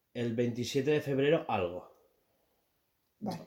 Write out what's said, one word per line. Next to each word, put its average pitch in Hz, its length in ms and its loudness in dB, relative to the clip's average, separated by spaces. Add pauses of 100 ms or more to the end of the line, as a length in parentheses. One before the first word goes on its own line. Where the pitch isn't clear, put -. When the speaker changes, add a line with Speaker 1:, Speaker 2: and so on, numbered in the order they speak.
(140)
Speaker 1:
el 117 200 -2
veintisiete 123 560 0
de 151 100 4
febrero 143 480 2
algo. 90 440 -2 (1300)
Speaker 2:
Vale. 208 260 -6